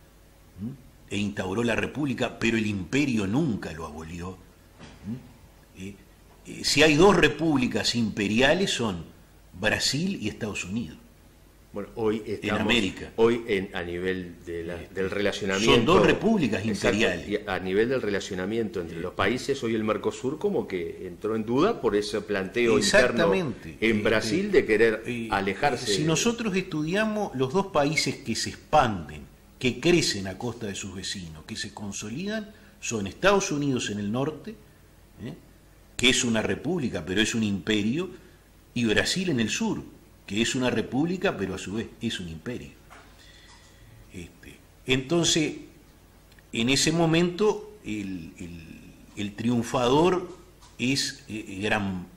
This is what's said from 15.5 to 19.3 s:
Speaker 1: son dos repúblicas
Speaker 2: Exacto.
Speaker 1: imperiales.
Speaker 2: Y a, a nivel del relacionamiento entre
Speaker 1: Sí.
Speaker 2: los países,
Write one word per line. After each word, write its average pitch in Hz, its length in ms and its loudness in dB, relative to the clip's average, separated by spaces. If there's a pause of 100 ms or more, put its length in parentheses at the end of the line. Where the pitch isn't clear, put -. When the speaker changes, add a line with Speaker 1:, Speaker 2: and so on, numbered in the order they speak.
Speaker 1:
son 120 120 6
dos 117 200 6
repúblicas 127 580 2
Speaker 2:
Exacto. 110 340 0
Speaker 1:
imperiales. 92 300 0
Speaker 2:
Y 101 220 -2
a, 92 60 -2
a 87 40 -4
nivel 95 300 2
del 131 100 0
relacionamiento 101 800 -2
entre 82 180 -8
Speaker 1:
Sí. 82 40 -8
Speaker 2:
los 90 140 -6
países, 123 480 0